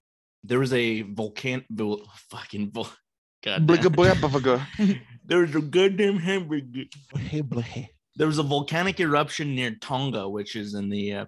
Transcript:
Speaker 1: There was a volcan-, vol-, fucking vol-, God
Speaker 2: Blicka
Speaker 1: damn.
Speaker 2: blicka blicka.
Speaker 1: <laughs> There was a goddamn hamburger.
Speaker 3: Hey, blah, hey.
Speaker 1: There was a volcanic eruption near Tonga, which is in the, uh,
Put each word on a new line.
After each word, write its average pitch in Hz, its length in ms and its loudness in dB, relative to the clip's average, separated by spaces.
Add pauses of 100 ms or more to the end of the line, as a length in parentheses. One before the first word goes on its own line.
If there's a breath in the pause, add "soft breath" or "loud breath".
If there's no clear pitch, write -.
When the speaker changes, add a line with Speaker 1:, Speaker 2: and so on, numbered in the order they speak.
(440)
Speaker 1:
There 123 140 0
was 131 160 2
a 113 300 0
volcan-, 110 640 -6
vol-, 104 320 -4 (280)
fucking 104 420 -8
vol-, 113 160 -6 (540)
God 180 240 2
Speaker 2:
Blicka 165 180 6
Speaker 1:
damn. 180 80 6
Speaker 2:
blicka 175 360 6 (400)
blicka. 196 320 0 (120)
Speaker 1:
<laughs> - 120 -20
There 170 140 2
was 165 160 2
a 156 80 4
goddamn 196 560 2
hamburger. 151 680 -4 (320)
Speaker 3:
Hey, 147 240 -4
blah, 120 220 -4
hey. 113 280 -10 (260)
Speaker 1:
There 156 100 2
was 151 120 0
a 156 40 0
volcanic 147 560 -2
eruption 147 560 0
near 120 260 -2
Tonga, 131 480 -4
which 104 280 -8
is 104 180 -8
in 101 160 -4
the, 101 240 -4
uh, 101 140 -6